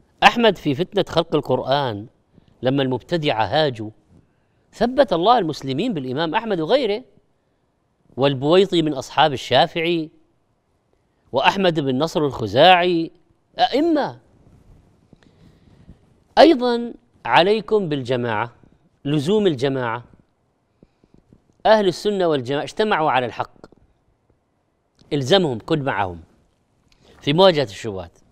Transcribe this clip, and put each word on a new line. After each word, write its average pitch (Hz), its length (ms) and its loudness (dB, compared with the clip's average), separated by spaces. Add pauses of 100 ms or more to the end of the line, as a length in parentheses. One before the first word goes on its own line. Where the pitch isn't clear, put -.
(220)
أحمد 208 360 2
في 147 160 -4
فتنة 175 340 -4
خلق - 260 -2
القرآن 127 720 -4 (560)
لما 135 200 0
المبتدعة 131 640 -4
هاجوا 110 460 -4 (840)
ثبت 254 400 0
الله 196 260 2
المسلمين 156 560 -4
بالإمام 143 400 -4
أحمد 220 260 -4
وغيره، 214 440 -2 (1120)
والبويطي 147 680 2
من 151 100 -2
أصحاب 139 400 0
الشافعي، 160 800 0 (1200)
وأحمد 175 480 0
بن 135 180 -2
نصر 160 220 -2
الخزاعي، 165 920 4 (480)
أئمة. 247 600 0 (2250)
أيضًا 240 560 4 (300)
عليكم 190 640 2
بالجماعة، 120 640 -4 (520)
لزوم 156 420 0
الجماعة. 127 580 -4 (1600)
أهل 208 220 4
السنة 190 380 -2
والجماعة 143 360 -2
اجتمعوا 160 480 -2
على 127 160 0
الحق، - 400 -10 (1500)
الزمهم، 143 540 2
كن 156 160 0
معهم 98 380 -4 (1000)
في 143 120 -4
مواجهة 165 320 4
الشبهات. 95 540 -10 (140)